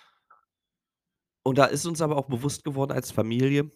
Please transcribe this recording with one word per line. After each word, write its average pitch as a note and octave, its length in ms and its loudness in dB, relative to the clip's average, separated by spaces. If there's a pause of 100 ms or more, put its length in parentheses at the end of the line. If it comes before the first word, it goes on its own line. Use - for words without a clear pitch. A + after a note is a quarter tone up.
(1500)
Und C3 120 2
da C3+ 60 8
ist C#3+ 200 0
uns E3 160 -4
aber D3+ 160 0
auch C3+ 100 -2
bewusst C3 360 -4
geworden C3+ 280 -4
als C3 200 -6
Familie C3+ 640 0